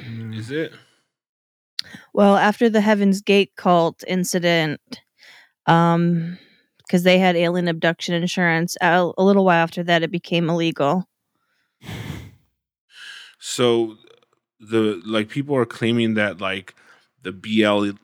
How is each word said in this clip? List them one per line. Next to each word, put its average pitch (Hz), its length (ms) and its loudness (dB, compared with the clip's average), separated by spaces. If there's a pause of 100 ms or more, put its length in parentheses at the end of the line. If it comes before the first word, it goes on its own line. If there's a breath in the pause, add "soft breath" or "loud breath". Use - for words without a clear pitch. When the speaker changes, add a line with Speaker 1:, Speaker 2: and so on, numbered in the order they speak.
Speaker 1:
Mm. 113 280 -10
Speaker 2:
Is 113 160 -10
it? 147 200 -8 (1400 loud breath)
Speaker 3:
Well, 202 240 6
after 208 320 2
the 214 140 2
Heaven's 202 400 2
Gate 202 340 2
cult 170 500 2
incident, 170 920 -2 (680 soft breath)
um, 170 720 2 (500 loud breath)
'cause 180 140 -6
they 180 160 6
had 185 160 2
alien 175 320 0
abduction 170 480 -2
insurance, 170 680 -2
a, 175 360 2
a 190 80 2
little 196 200 4
while 170 180 4
after 165 200 -4
that, 170 200 0
it 165 80 -4
became 170 400 -2
illegal. 165 580 -2 (2250 loud breath)
Speaker 2:
So 117 580 -2 (640)
the, 107 440 -2
like, 107 240 -4
people 143 280 -6
are 120 100 0
claiming 117 480 -2
that, 101 260 -4
like, 95 340 -8 (480 soft breath)
the 92 100 -10
B 107 300 0
L, 104 300 2 (120)